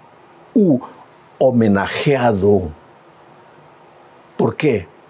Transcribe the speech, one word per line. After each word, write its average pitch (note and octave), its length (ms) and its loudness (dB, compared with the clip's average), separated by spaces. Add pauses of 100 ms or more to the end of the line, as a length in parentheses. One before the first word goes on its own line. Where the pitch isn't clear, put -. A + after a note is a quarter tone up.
(540)
u E3+ 260 2 (580)
homenajeado. G#2 1300 0 (1700)
¿Por - 180 -2
qué? A#2 320 -2 (220)